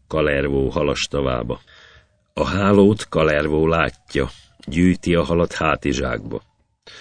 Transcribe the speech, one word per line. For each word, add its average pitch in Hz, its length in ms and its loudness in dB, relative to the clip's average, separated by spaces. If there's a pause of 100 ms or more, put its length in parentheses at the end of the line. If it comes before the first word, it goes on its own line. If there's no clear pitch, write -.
Kalervó 71 600 0
halastavába. 65 920 -4 (720)
A 73 120 -2
hálót 101 640 2
Kalervó 78 580 0
látja, 71 640 -2 (380)
gyűjti 87 480 2
a 85 80 2
halat 85 300 0
hátizsákba. 64 880 -4 (600)